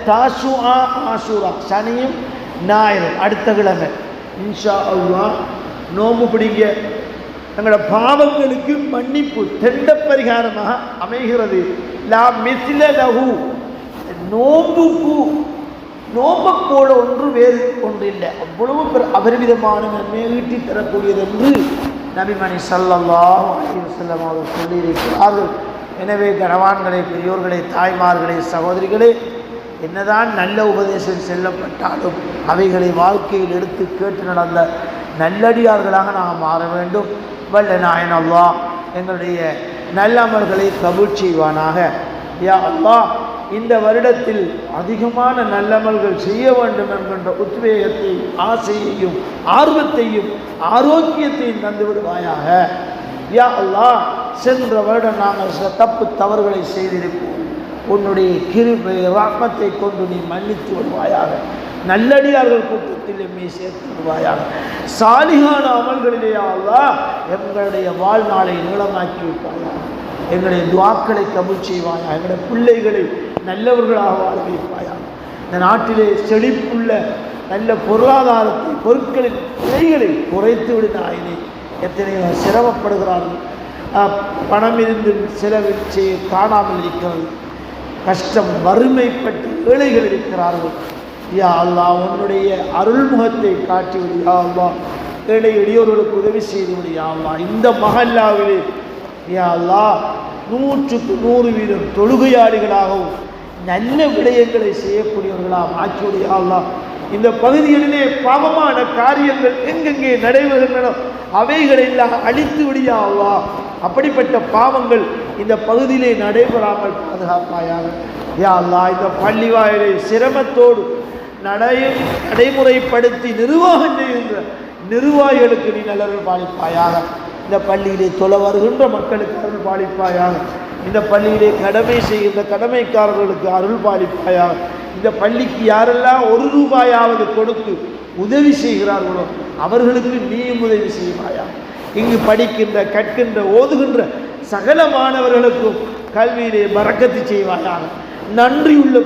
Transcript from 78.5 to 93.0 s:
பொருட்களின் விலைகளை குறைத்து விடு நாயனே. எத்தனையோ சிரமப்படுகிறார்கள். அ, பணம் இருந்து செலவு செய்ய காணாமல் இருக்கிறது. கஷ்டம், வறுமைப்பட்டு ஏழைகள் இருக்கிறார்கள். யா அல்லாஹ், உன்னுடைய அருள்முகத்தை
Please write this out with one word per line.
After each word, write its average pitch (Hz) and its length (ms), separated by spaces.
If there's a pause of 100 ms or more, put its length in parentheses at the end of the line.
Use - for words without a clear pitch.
பொருட்களின் 254 540 (240)
விலைகளை 277 480 (220)
குறைத்து 214 420
விடு 214 220
நாயனே. 175 380 (520)
எத்தனையோ 190 360 (200)
சிரமப்படுகிறார்கள். 196 960 (600)
அ, 202 40 (480)
பணம் 220 280
இருந்து 214 340 (280)
செலவு 208 320 (220)
செய்ய 190 180 (200)
காணாமல் 196 500
இருக்கிறது. 170 420 (800)
கஷ்டம், 185 440 (160)
வறுமைப்பட்டு 240 800 (240)
ஏழைகள் 254 380
இருக்கிறார்கள். 175 640 (640)
யா 185 100 (140)
அல்லாஹ், 175 400
உன்னுடைய 196 440 (320)
அருள்முகத்தை 226 720 (180)